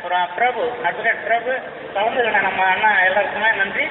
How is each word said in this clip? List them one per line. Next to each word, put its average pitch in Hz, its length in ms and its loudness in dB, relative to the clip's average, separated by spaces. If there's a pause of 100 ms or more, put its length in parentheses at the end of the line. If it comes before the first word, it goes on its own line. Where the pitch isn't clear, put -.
ஒரு 180 120 0 (200)
பிரபு, 240 260 0 (260)
அட்வொகேட் 214 400 -2
பிரபு 233 240 0 (420)
கலந்துக்கின 220 540 2
நம்ம 185 120 -2 (140)
அண்ணா 214 160 2 (160)
எல்லாருக்குமே 196 420 0 (140)
நன்றி 233 280 -2